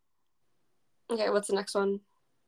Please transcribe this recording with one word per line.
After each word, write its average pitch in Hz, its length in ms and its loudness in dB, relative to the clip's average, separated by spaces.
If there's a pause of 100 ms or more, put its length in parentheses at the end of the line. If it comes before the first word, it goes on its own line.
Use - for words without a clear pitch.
(1120)
Okay, 214 200 0
what's 202 180 2
the 202 60 0
next 196 200 -2
one? 202 260 0 (480)